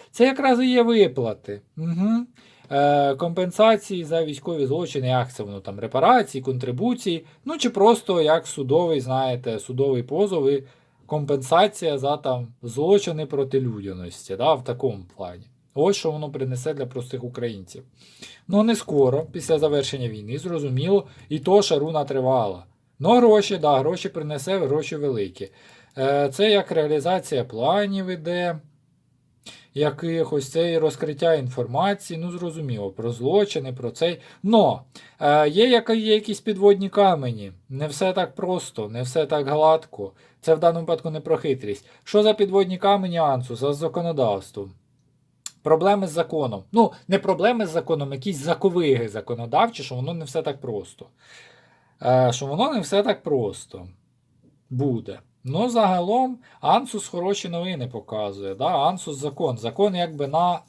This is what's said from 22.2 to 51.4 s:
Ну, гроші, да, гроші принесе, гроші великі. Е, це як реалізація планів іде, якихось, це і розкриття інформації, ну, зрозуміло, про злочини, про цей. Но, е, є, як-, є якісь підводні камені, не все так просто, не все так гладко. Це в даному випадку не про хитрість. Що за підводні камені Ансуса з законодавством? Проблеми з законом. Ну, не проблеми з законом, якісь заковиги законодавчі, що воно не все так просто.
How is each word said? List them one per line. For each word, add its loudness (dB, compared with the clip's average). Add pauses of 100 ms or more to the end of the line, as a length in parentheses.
Ну, 4
гроші, 6
да, 4
гроші -2
принесе, -4
гроші -2
великі. -4 (460)
Е, 2
це 2
як 2
реалізація 0
планів -2
іде, -4 (1120)
якихось, -2
це 0
і 0
розкриття 0
інформації, -2
ну, -8
зрозуміло, -8
про -6
злочини, 0
про -8
цей. -2 (240)
Но, 4 (360)
е, 4
є, 4
як-, 4
є 2
якісь -2
підводні 4
камені, 0 (180)
не -6
все -2
так -4
просто, -6
не -6
все 0
так -2
гладко. 2 (300)
Це 4
в -6
даному 2
випадку -4
не -8
про 0
хитрість. -6 (180)
Що 2
за 6
підводні 0
камені 0
Ансуса 0
з -4
законодавством? -2 (920)
Проблеми 4
з -8
законом. -4
Ну, 4 (160)
не 2
проблеми 2
з -8
законом, -2
якісь -6
заковиги 0
законодавчі, -2
що -10
воно -6
не -10
все -4
так -6
просто. -10 (960)